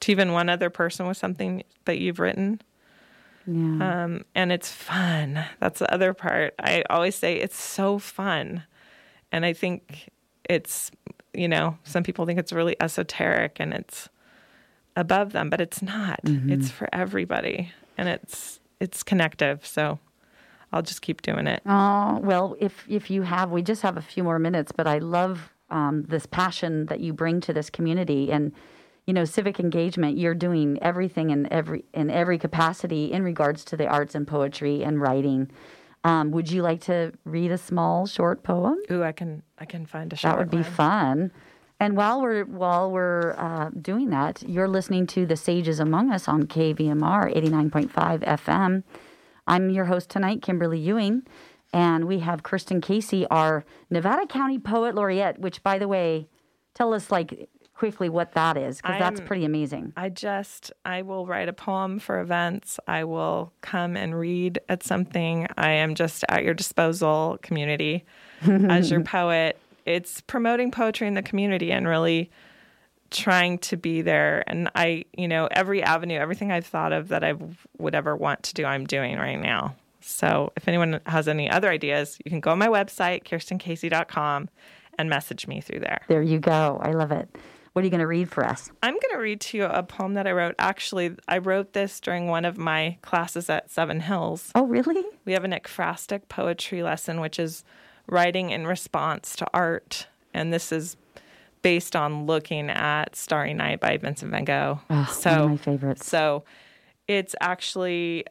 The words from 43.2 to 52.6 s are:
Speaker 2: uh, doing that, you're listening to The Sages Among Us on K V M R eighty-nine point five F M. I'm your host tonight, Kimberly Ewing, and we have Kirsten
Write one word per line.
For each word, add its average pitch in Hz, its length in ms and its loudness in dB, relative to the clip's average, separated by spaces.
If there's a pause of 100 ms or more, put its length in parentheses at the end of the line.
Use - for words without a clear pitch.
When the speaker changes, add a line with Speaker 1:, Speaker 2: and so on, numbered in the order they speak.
Speaker 2:
uh, 160 340 -4 (100)
doing 220 300 0
that, 151 380 0
you're 180 200 2
listening 185 400 2
to 180 180 0
The 160 100 0
Sages 165 440 0
Among 160 300 4
Us 196 180 0
on 151 180 2
K 160 260 2
V 151 160 2
M 151 140 2
R 190 260 4
eighty-nine 156 420 2
point 151 200 0
five 160 340 0
F - 240 0
M. 185 340 4 (640)
I'm 185 220 4
your 190 160 2
host 180 240 0
tonight, 202 320 0
Kimberly 170 380 0
Ewing, 208 440 2 (500)
and 165 340 4
we 185 140 0
have 165 220 -2
Kirsten - 380 0